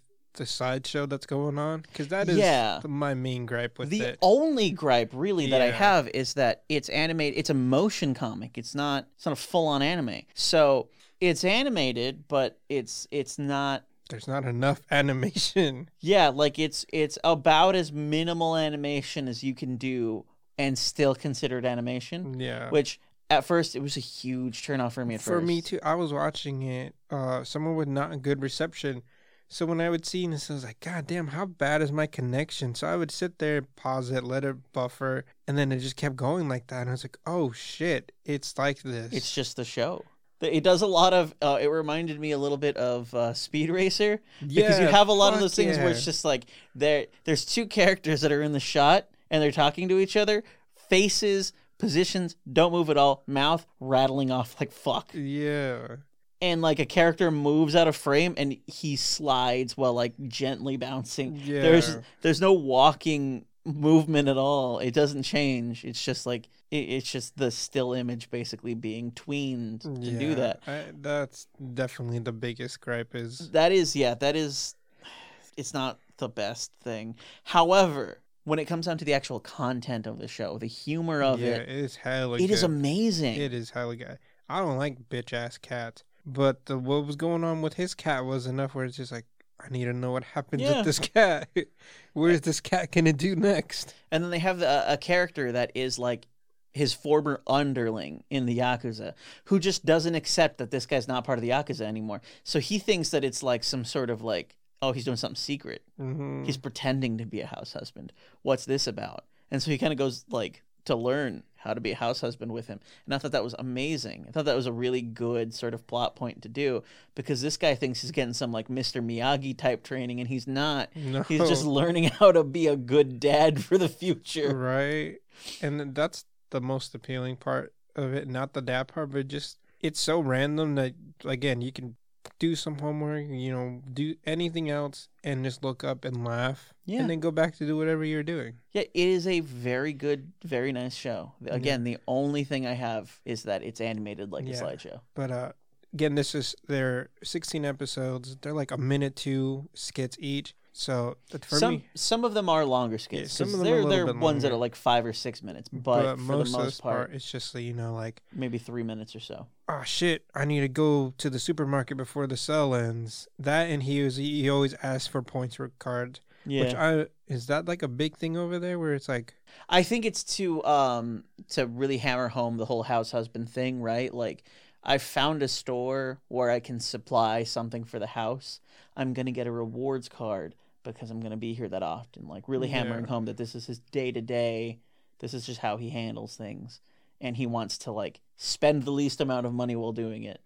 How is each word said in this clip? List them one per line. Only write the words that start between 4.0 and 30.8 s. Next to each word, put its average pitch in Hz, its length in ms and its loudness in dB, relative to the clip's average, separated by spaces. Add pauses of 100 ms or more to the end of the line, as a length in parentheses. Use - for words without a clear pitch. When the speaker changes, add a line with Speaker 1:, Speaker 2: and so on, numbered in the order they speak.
Speaker 1:
it. - 200 -4
Speaker 2:
only 240 480 6
gripe, 127 440 4
really, 165 340 0
that 131 140 6
I 123 60 6
Speaker 1:
Yeah. 117 100 0
Speaker 2:
have 185 320 6
is 131 260 -4
that 127 340 2
it's 151 200 -2
animated, 156 500 0
it's 151 100 0
a 151 60 4
motion 135 580 2
comic. 113 420 -6
It's 117 200 -10
not, 143 400 -2
it's - 100 -18
not 160 60 0
a 156 40 -2
full-on 151 460 2
anime. 143 400 0 (140)
So, 143 540 6 (300)
it's 175 240 2
animated, 151 840 0
but 135 320 0 (100)
it's, 131 400 -4
it's 143 300 -4
not 139 460 -2 (260)
Speaker 1:
There's 113 160 -10
not 135 180 -2
enough 127 400 0
<laughs> - 60 -20
animation. 139 1000 2 (120)
Speaker 2:
Yeah, 175 280 6
like, 147 300 2
it's, 156 340 -2
it's 151 300 0
about 165 520 6
as 160 160 -2
minimal 160 640 0
animation 147 720 -2
as 120 160 -6
you 135 120 -2
can 127 220 -6
do 120 480 -4 (340)
and 135 180 0
still 139 380 2
considered 127 500 -4
animation. 127 760 -4
Speaker 1:
Yeah. 120 300 -6
Speaker 2:
Which, 147 300 2 (320)
at 143 120 6
first, 170 320 2
it 123 60 -4
was 143 160 -6
a 131 40 -6
huge 127 640 -6
turnoff 131 280 -2
for 131 100 -6
me 117 120 -4
at 107 60 -8
Speaker 1:
For 175 200 0
me, 170 200 0
Speaker 2:
first. - 80 -12
Speaker 1:
too. 185 120 -4
I 156 140 0
was 170 180 -2
watching 143 480 -4
it, 127 320 -6 (160)
uh, 127 340 -4
someone 156 320 -4
with 156 120 -2
not 143 240 -2
a 156 60 -8
good 139 260 -2
reception. 139 580 -6 (480)
So - 160 -4
when 165 140 0
I 170 100 0
would 170 160 -2
see 180 220 -2
this, 156 240 -6
I 147 40 -4
was 131 100 -8
like, 113 160 -16